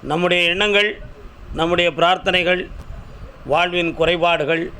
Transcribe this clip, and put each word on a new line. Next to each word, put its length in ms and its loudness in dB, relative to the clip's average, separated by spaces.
நம்முடைய 460 2
எண்ணங்கள், 380 2
நம்முடைய 340 0
பிரார்த்தனைகள், 640 2
வாழ்வின் 520 0
குறைபாடுகள் 640 2